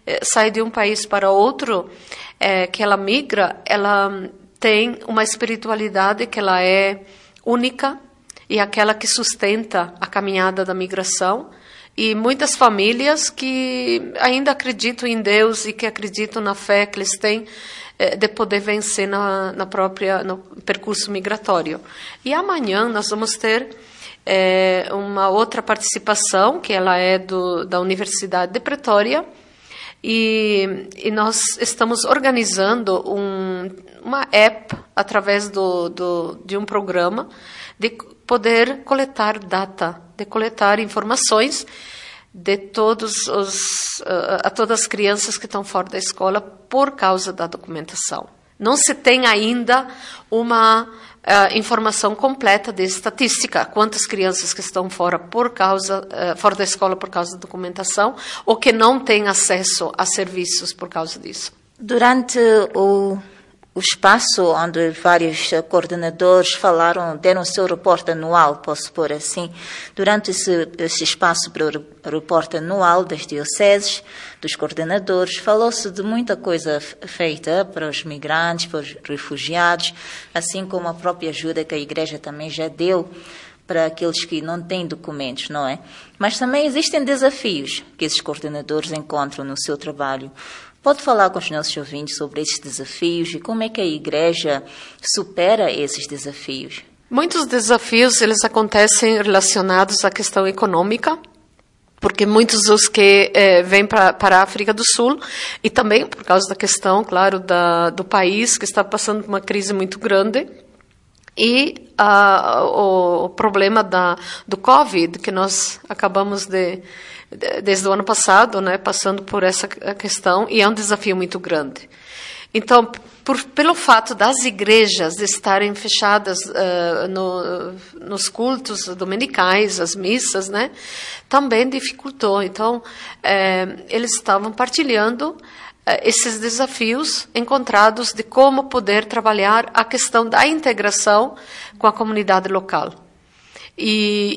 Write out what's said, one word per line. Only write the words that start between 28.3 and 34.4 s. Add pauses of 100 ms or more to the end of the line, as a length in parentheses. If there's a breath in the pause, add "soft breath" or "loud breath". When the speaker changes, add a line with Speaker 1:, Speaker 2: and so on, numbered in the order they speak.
Speaker 1:
de
Pretória, (800 loud breath)
e,
e
nós
estamos
organizando
um, (340)
uma
app (220)